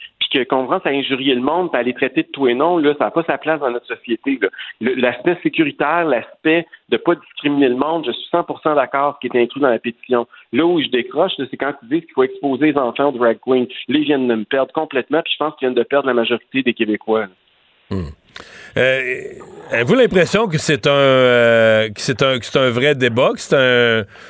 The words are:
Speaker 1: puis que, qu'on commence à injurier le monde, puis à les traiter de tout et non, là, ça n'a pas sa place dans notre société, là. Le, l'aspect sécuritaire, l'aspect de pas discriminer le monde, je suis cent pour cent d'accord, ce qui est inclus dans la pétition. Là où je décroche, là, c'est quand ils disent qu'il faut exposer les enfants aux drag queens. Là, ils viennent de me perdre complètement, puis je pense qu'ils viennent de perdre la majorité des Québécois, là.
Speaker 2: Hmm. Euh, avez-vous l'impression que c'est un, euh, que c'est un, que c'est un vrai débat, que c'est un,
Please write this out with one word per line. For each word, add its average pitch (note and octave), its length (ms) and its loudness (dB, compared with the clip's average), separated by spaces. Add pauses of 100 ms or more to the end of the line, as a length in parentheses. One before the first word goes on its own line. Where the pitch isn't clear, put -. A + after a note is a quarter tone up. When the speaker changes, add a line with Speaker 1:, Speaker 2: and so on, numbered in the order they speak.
(200)
Speaker 1:
puis - 120 -2
que, B2+ 160 -2
qu'on C3 180 0
commence F3 200 -2
à D#3+ 40 -2
injurier C3+ 440 -2
le B2 60 0
monde, D#3+ 320 -2
puis B2+ 80 0
à - 20 0
les B2 100 -2
traiter C3+ 300 -2
de - 100 -20
tout C#3 140 0
et A#2+ 80 2
non, E3 240 2
là, D3 200 2
ça A#2+ 80 0
n'a G#2 40 -2
pas E3 160 -2
sa D3 100 -2
place D3+ 220 -2
dans B2+ 140 -2
notre A#2+ 160 -10
société, B2 520 -4
là. G2 80 0 (320)
Le, B2 140 -2
l'aspect B2 480 0
sécuritaire, D#3 640 0
l'aspect D#3+ 600 0 (240)
de A#2 100 2
pas E3+ 180 0
discriminer C#3+ 520 0
le B2 60 0
monde, D3+ 320 -2
je A#2+ 60 -2
suis - 180 -12
cent E3+ 140 0
pour D3 160 -10
cent D3+ 160 0
d'accord, C#3 440 0
ce C3 80 -6
qui B2 80 -2
est A#2+ 60 4
inclus B2 180 -2
dans C#3 100 4
la A2+ 100 0
pétition. A#2+ 480 -2 (240)
Là C#3 120 2
où F3 160 2
je B2+ 60 -2
décroche, C3 520 -2
là, C3+ 120 -6
c'est C3+ 60 -12
quand C#3 160 -4 (100)
ils A2+ 60 -20
disent D#3+ 140 -2
qu'il - 120 -20
faut C3 80 2
exposer C3+ 480 0
les C#3+ 80 0
enfants C3+ 300 0
aux B2+ 100 -2
drag A#2 260 2
queens. B2+ 220 2 (220)
Là, C3+ 100 0
ils D3+ 60 0
viennent C#3 240 0
de A#2 80 2
me A2 80 -4
perdre C3 280 -2
complètement, D3 500 -2
puis - 100 -6
je - 120 -6
pense D3+ 120 -6
qu'ils C3+ 100 -4
viennent B2+ 80 -2
de A#2+ 80 2
perdre C#3 240 -2
la B2+ 80 0
majorité A#2+ 480 -2
des A#2+ 120 0
Québécois, A2 480 -2
là. G2+ 60 -12 (600)
Speaker 2:
Hmm. F#2+ 140 -6 (760)
Euh, C3 220 2 (720)
avez-vous A#2+ 240 2
l'impression G3+ 500 4
que D#3+ 120 -2
c'est - 280 -2
un, D3 40 4
euh, A#2+ 1000 4
que G#2 120 -12
c'est C3 220 -2
un, C3 160 2
que A2+ 80 -12
c'est - 120 0
un C3 120 2
vrai B2+ 240 2
débat, B2+ 400 2
que A#3 60 -10
c'est - 160 0
un, A#2+ 480 2 (260)